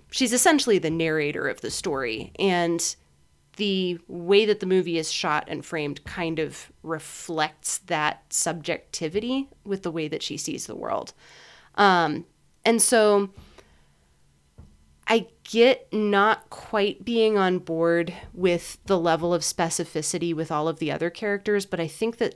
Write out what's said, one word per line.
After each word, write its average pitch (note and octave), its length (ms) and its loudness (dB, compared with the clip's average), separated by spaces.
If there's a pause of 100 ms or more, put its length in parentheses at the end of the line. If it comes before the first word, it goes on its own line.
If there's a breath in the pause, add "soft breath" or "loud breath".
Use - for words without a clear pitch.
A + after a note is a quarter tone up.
(100)
she's A#3+ 240 0
essentially C#4 440 4
the D#3+ 120 -2
narrator D#3 580 -2
of - 140 -6
the A2 80 -6
story. C3 680 -6
And E3+ 560 0 (640)
the F#3+ 420 -2 (100)
way F#3 380 4
that G#3 120 2
the G3 80 -6
movie F3+ 320 2
is D#3+ 140 -4
shot D3+ 340 -2
and C#3+ 180 -8
framed D3 400 -6
kind E3 360 -6
of D3 320 -8 (100)
reflects D#3 1040 -6
that D#3 440 -2
subjectivity F3+ 1160 -4 (160)
with G3 200 -6
the F3 80 -4
way D#3 160 -4
that D#3 160 -6
she G3 120 -8
sees - 300 -8
the - 80 -12
world. - 380 -6 (640 soft breath)
Um, E3+ 480 4 (400)
and A#3 180 4
so G#3 480 4 (2250 soft breath)
get A#3+ 480 4
not G#3 580 2
quite - 540 -4
being A3 320 2
on F#3 220 2
board E3+ 540 0 (200 loud breath)
with F3+ 540 -2
the G3 120 2
level E3 360 2
of D#3+ 80 0
specificity E3 920 -4
with D#3 160 -6
all D#3 180 0
of D#3 100 -4
the D3+ 120 -4
other D#3+ 200 -2
characters, G3+ 560 -2
but F3+ 140 -6
I E3 60 -2
think A3+ 300 -4
that - 200 -2